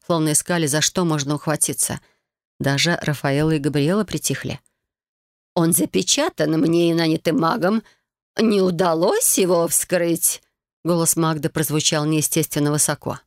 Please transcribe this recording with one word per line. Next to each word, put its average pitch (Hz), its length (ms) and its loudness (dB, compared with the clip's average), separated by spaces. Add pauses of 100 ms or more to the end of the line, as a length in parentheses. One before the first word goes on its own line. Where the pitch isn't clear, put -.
словно 156 280 0
искали, 170 340 -2
за 147 140 0
что 180 240 0
можно 151 320 -2
ухватиться. - 640 -4 (580)
Даже 139 420 0
Рафаэла 147 520 0
и 156 60 2
Габриэла 147 460 0
притихли. - 560 -6 (960)
«Он 170 180 2
запечатан 170 880 0
мне 170 300 2
и 165 40 2
нанятым 160 440 0
магом. 180 440 0 (560)
Не 208 220 4
удалось 185 800 2
его 175 300 2
вскрыть?» - 760 -2 (420)
Голос 165 320 0
Магды 160 320 0
прозвучал 151 580 -2
неестественно 151 640 0
высоко. - 560 -2